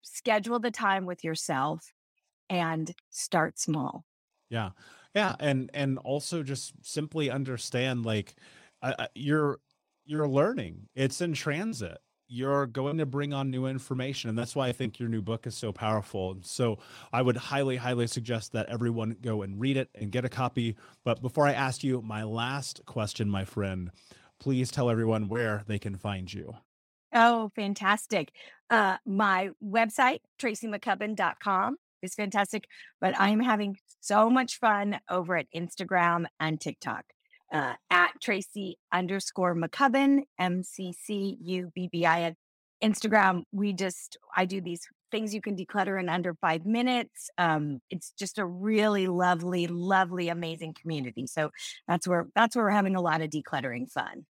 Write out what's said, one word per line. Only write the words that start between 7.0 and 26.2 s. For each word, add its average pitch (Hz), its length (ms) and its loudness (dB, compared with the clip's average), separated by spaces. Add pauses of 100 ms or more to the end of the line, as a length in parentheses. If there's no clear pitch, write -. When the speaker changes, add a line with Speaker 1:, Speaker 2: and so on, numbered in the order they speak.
Speaker 2:
understand, 127 720 -2
like, 107 300 0 (480)
uh, 127 160 -2
uh, - 160 -4
you're, 147 440 0 (460)
you're 151 220 0
learning. 135 680 0
It's 135 240 0
in 175 140 0
transit. 143 640 -4 (320)
You're 135 380 0
going 135 300 -2
to 156 80 2
bring 143 280 -2
on 139 160 -2
new 131 160 -2
information. 131 640 -4
And 110 80 0
that's 117 180 -4
why 131 120 2
I 120 40 0
think 120 280 -4
your 120 100 -4
new 113 120 -2
book 110 260 -4
is 110 80 -8
so 110 160 -4
powerful. 104 720 -2
So 117 360 -2 (320)
I 120 100 2
would 123 160 4
highly, 135 400 0
highly 120 300 0
suggest 113 440 -4
that 110 180 -2
everyone 113 520 -2
go 110 200 -2
and 98 180 -8
read 135 180 2
it 131 180 -2
and 104 160 -6
get 123 140 0
a 120 40 0
copy. 120 460 -2 (280)
But 117 180 0
before 143 260 4
I 143 60 4
ask 131 300 -2
you 127 180 0
my 110 220 -4
last 120 640 -4
question, 107 440 -2
my 95 160 0
friend, 92 460 -4 (480)
please 131 320 0
tell 123 180 2
everyone 113 380 4
where 107 400 0
they 104 120 -2
can 98 180 -6
find 92 360 -6